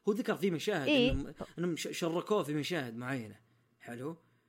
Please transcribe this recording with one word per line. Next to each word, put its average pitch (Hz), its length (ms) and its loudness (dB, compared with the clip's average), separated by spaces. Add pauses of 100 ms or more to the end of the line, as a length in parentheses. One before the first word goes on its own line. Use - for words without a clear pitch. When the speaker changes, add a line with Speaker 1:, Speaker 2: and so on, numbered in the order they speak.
Speaker 1:
هو 208 40 4
ذكر 214 220 0
في 180 160 2
مشاهد 165 380 0
Speaker 2:
إيه. 262 220 6
Speaker 1:
إنهم، 143 240 -2 (240)
إنهم 170 180 0
ش-، - 120 -6
شركوه 170 540 0
في 143 120 -2
مشاهد 139 420 -2
معينة. 120 400 -6 (440)
حلو؟ 131 360 -10 (320)